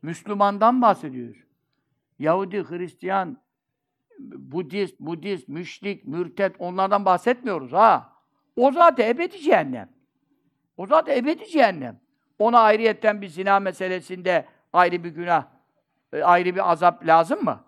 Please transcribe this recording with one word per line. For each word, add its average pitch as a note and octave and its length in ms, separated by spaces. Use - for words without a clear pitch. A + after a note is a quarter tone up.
Müslümandan G3+ 800
bahsediyoruz. B2+ 540
Yahudi, F3+ 460
Hristiyan, F3 720
Budist, F3 840
Budist, E3+ 480
müşrik, F3 580
mürtet, F3 520
onlardan F#3+ 460
bahsetmiyoruz F#3+ 680
ha. F3+ 400
O C4 160
zaten D#4 360
ebedi E4+ 320
cehennem. D3 480
O F#3 100
zaten D4+ 300
ebedi D4 320
cehennem. F#3 520
Ona A#3 200
ayrıyetten G#3+ 600
bir G3+ 80
zina G3 320
meselesinde F#3 840
ayrı F3 320
bir E3+ 60
günah, E3 340
e, D3+ 100
ayrı F3 320
bir F#3 160
azap E3+ 360
lazım E3+ 380
mı? C#3+ 240